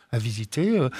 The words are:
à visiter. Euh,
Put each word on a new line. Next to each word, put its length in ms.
à 60
visiter. 600
Euh, 100